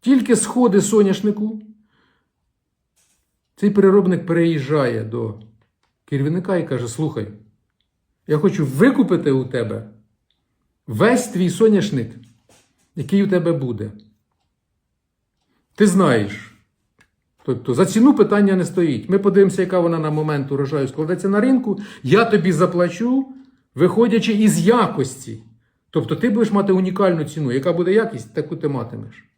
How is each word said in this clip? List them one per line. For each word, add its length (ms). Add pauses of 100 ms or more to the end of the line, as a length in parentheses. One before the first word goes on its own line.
тільки 340
сходи 460
соняшнику, 800 (2000)
цей 80
переробник 560
переїжджає 760
до 360 (680)
керівника 520
і 100
каже: 200
Слухай, 400 (1000)
я 100
хочу 280
викупити 680
у 140
тебе 440 (1000)
весь 400
твій 220
соняшник, 680 (800)
який 280
у 40
тебе 260
буде. 380 (1800)
Ти 120
знаєш, 680 (920)
тобто 280
за 120
ціну 280
питання 420
не 100
стоїть. 440
Ми 100
подивимося, 420
яка 180
вона 200
на 120
момент 400
урожаю 360
складеться 420
на 120
ринку. 400 (220)
Я 220
тобі 260
заплачу, 840 (420)
виходячи 580
із 340
якості. 760 (460)
Тобто 260
ти 140
будеш 220
мати 220
унікальну 500
ціну. 280
Яка 220
буде 200
якість, 400
таку 220
ти 120
матимеш. 580 (120)